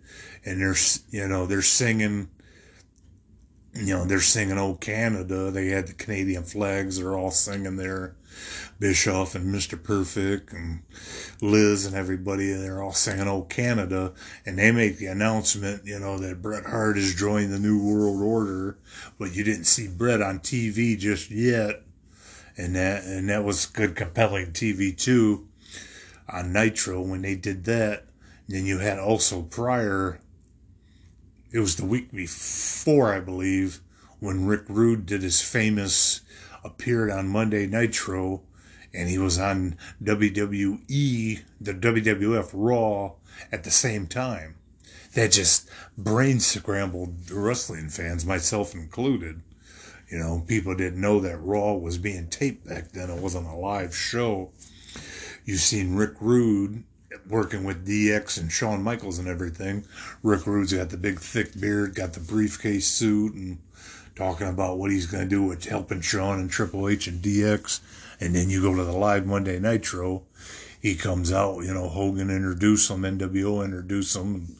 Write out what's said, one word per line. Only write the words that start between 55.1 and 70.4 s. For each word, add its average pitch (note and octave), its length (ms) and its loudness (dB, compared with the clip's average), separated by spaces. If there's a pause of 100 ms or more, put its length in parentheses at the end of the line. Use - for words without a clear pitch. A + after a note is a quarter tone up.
You've F#2+ 140 0
seen F#2+ 360 2
Rick G#2 240 2
Rude A2 640 4 (420)
working G2+ 380 -2
with F#2 220 -4
D G#2 260 4
X G#2 240 0
and E2 160 -4
Shawn G#2+ 300 0
Michaels G#2 360 -4
and F2+ 80 -6
everything. F#2 600 -4 (360)
Rick G2+ 240 4
Rude's G2+ 280 2
got F#2 160 0
the F#2+ 80 -8
big, F#2 200 -2
thick G#2 400 -4
beard, G2+ 360 0
got F#2 180 -4
the E2 80 -12
briefcase G#2 680 0
suit, G#2+ 440 2
and F#2 260 -8 (560)
talking F#2+ 340 -2
about F#2 280 0
what G2 140 0
he's F#2+ 160 2
gonna F#2 180 -4
do G2 180 2
with E2+ 220 0
helping G2+ 380 -4
Shawn G2 360 0
and F#2 120 -4
Triple G2 400 0
H G#2 160 0
and F2 160 -6
D G2+ 200 2
X. G#2 380 2 (400)
And F2 140 0
then F2+ 160 2
you F#2+ 100 2
go F#2+ 140 4
to F#2 100 0
the F2 80 -2
live G2+ 320 2
Monday G2 340 -2
Nitro. F#2 680 -2 (560)